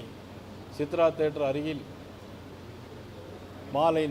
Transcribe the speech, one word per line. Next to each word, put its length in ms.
சித்ரா 280
தியேட்டர் 320
அருகில் 320
மாலை 340